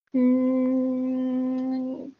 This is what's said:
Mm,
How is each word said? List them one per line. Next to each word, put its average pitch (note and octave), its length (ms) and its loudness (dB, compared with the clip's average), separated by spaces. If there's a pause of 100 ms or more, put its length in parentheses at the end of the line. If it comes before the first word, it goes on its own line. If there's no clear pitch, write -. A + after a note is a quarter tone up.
(140)
Mm, B3+ 2000 0